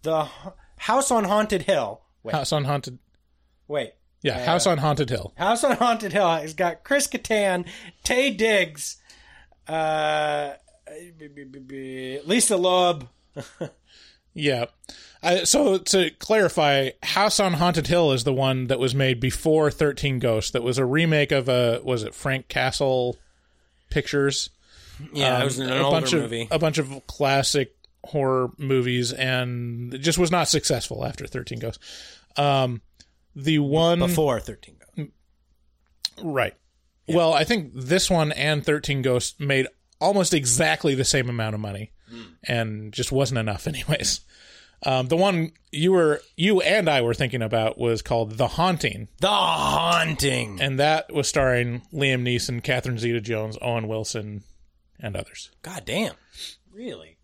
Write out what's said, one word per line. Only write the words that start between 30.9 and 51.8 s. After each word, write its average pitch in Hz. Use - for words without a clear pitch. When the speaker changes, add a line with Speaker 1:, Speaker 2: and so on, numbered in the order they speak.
Speaker 2:
after -
Thirteen 120
Ghosts. -
Um, 135
the 151
one 160
Speaker 1:
Before 160
Thirteen -
Ghosts. 151
Speaker 2:
Right. 139
Speaker 1:
Yeah. 160
Speaker 2:
Well, 165
I 147
think 165
this 135
one 160
and 147
Thirteen 147
Ghosts 123
made 139
almost 185
exactly 147
the 131
same 127
amount 113
of 107
money 104
Speaker 1:
Hmm. 117
Speaker 2:
and 107
just 123
wasn't 131
enough 107
<laughs> -
anyways. -
Um, 127
the 165
one 175
you 165
were, 160
you 185
and 180
I 139
were 117
thinking 127
about 110
was 117
called 113
The 113
Haunting. 156
Speaker 1:
The 185
Haunting. 160
Speaker 2:
And 135
that 156
was 151
starring 123